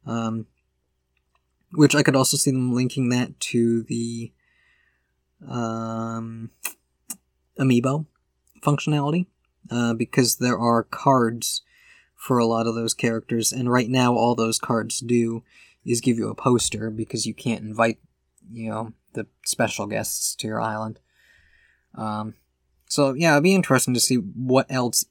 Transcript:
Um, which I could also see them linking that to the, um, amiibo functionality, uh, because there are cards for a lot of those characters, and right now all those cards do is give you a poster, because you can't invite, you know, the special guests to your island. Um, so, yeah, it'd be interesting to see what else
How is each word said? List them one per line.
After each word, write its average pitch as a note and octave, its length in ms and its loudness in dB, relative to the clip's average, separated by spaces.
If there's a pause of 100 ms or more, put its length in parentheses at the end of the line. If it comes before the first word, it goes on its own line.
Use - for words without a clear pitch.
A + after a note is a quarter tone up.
Um, A2+ 420 -6 (1300)
which D3 220 6
I D3 80 4
could C3+ 140 4
also C3 200 2
see C#3 140 0
them B2+ 240 -2
linking B2+ 360 0
that B2 300 -2
to A#2 440 0
the, A#2 480 -8 (1120)
um, A2+ 1040 -6 (1080)
amiibo C3 480 2 (560)
functionality, D3+ 640 0 (440)
uh, A#2 240 0
because A#2 420 0
there B2 220 0
are A#2 240 2
cards A#2+ 800 0 (540)
for - 220 0
a A#2 80 4
lot A2+ 200 2
of A#2 80 -2
those A2+ 200 -2
characters, A2+ 580 -2
and B2 180 -2
right B2 180 2
now B2 260 2
all A#2+ 200 2
those A2+ 240 0
cards A2+ 420 -2
do A#2 420 0 (420)
is A#2 160 -2
give A#2+ 160 2
you G#2+ 120 -4
a G#2 60 -8
poster, A2+ 560 0
because A2 360 -6
you A2 80 -6
can't A2+ 280 -4
invite, A2 380 0 (500)
you A2+ 180 -10
know, A2 240 -8 (200)
the A2+ 140 -8 (180)
special G#2+ 420 -2
guests - 480 -6
to - 140 -8
your A2 120 -4
island. A2 380 -6 (960)
Um, G#2+ 400 -8 (540)
so, C#3 240 2
yeah, D#3+ 200 4
it'd C#3+ 120 4
be F#3+ 100 6
interesting C3 400 2
to A#2 60 0
see - 160 2
what B2 520 0
else B2 420 -2